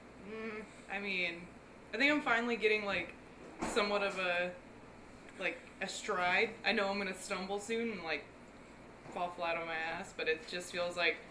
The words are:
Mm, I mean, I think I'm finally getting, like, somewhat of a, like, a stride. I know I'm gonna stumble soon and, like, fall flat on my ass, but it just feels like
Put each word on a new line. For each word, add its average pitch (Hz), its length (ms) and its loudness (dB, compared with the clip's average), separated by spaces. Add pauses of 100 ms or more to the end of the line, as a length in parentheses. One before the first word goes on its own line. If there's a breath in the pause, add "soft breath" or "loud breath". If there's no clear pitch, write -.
(320)
Mm, 220 320 -8 (260)
I 196 100 -4
mean, 180 420 0 (520)
I 214 40 0
think 277 120 6
I'm 294 120 6
finally 240 340 4
getting, 214 300 4
like, 185 280 0 (600)
somewhat 208 300 4
of 190 160 0
a, 180 320 2 (880)
like, 170 200 0 (220)
a 190 80 0
stride. 190 600 4 (140)
I 196 60 6
know 208 180 4
I'm 202 80 0
gonna 196 220 0
stumble 190 400 -2
soon 226 320 0
and, 185 120 -6
like, 156 200 0 (920)
fall 180 240 0
flat 165 200 2
on 165 100 -2
my 160 80 0
ass, 165 400 -2
but 160 120 0
it 160 200 2
just 180 240 -4
feels 175 260 0
like 165 200 4 (140)